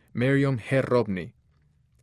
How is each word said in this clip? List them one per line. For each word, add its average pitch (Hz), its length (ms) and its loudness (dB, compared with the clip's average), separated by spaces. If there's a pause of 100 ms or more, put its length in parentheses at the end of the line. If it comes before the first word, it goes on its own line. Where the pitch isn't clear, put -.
(120)
Marion 135 460 0
G. 135 240 0
Robney. 107 520 -2 (680)